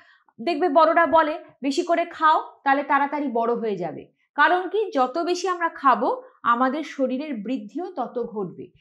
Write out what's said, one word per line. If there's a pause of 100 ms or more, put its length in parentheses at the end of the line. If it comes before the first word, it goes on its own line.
(420)
দেখবে
বড়রা
বলে, (180)
"বেশি
করে
খাও,
তাহলে
তাড়াতাড়ি
বড়
হয়ে
যাবে।" (220)
কারণ
কি?
যত
বেশি
আমরা
খাবো, (200)
আমাদের
শরীরের
বৃদ্ধিও
তত
ঘটবে। (120)